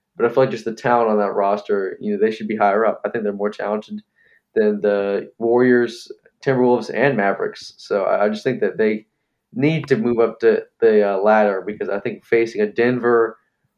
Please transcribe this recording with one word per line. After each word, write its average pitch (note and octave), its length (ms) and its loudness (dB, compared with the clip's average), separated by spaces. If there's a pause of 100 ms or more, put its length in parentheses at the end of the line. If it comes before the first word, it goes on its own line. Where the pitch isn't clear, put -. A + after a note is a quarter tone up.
(160)
but A2+ 100 0
I A#2 40 0
feel C3 140 2
like C3 80 0
just A2+ 140 -8
the A2 80 -6
talent A#2+ 360 0
on G#2+ 80 0
that G2+ 160 -2
roster, G2+ 640 -2
you G#2 140 -6
know, G2 60 -4
they A2 120 2
should A2 160 -10
be G#2+ 80 -4
higher G#2+ 300 2
up. - 180 -2
I G#2 60 -6
think A2+ 140 -6
they're G#2 100 -4
more G2+ 160 -4
talented G#2 520 -8 (520)
than G#2 280 2
the G2+ 560 0
Warriors, A#2+ 760 2 (340)
Timberwolves, B2 480 2
and B2 240 0
Mavericks. F#2+ 600 -4
So G2+ 260 -4
I, G2+ 220 0
I G#2+ 40 0
just G#2+ 140 -6
think A#2 180 -4
that F#2 160 -2
they G#2+ 300 -2 (460)
need C#3+ 340 0
to B2+ 100 2
move A#2 220 0
up A2+ 220 0
to A2+ 240 2 (140)
the, G#2 360 4
uh, - 20 -2
ladder G#2 480 2
because G#2 240 -8
I G2+ 100 -4
think G#2+ 260 -10
facing A2+ 360 0
a G#2 100 0
Denver A#2 640 0 (400)